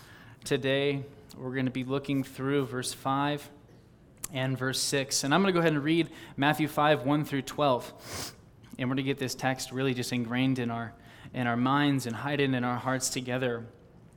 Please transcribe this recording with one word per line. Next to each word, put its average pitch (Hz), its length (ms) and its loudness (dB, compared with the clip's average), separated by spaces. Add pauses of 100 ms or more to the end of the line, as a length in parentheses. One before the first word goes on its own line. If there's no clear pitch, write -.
(440)
Today, 139 600 0 (340)
we're 131 180 -6
gonna 131 160 0
be 127 120 -4
looking 135 400 0
through 135 420 0
verse 123 280 -4
five 143 560 -2 (840)
and 131 240 0
verse 127 240 -2
six. - 440 0
And 139 100 2
I'm 175 80 6
gonna 196 120 4
go 175 60 2
ahead 165 140 4
and 143 100 0
read 165 280 2 (260)
Matthew 147 300 4
five, 147 360 4
one 143 220 2
through 139 160 -2
twelve. 131 500 0 (840)
And 127 100 -2
we're 131 80 0
gonna 135 80 0
get 135 140 -2
this 131 160 -4
text - 380 -2
really 131 240 0
just 123 180 -4
ingrained 123 460 2
in 117 100 -2
our, 117 240 -6 (400)
in 127 140 0
our 120 100 2
minds 135 480 4
and 113 100 -4
hidden 139 380 0
in 123 100 0
our 123 140 0
hearts 127 320 -2
together 123 560 -2 (520)